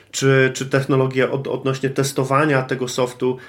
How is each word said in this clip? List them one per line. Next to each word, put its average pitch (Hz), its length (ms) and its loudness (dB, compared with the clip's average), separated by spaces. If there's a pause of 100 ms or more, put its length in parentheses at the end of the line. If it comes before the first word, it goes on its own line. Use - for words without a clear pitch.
(100)
czy, 135 440 4
czy 135 120 -6
technologie 131 640 0
od-, 135 180 -4
odnośnie 131 420 -4
testowania 139 720 0
tego 127 260 -4
softu. 127 500 -2 (100)